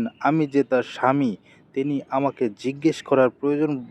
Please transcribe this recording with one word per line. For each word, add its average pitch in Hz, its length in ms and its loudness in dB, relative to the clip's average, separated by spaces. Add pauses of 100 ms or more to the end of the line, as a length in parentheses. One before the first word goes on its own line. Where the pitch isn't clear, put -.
(200)
"আমি 151 280 2
যে 139 160 2
তার 123 200 0
স্বামী, 135 480 0 (420)
তিনি 139 220 -2 (140)
আমাকে 135 400 -2
জিজ্ঞেস 139 520 -2
করার 131 280 4
প্রয়োজন 147 420 -2 (200)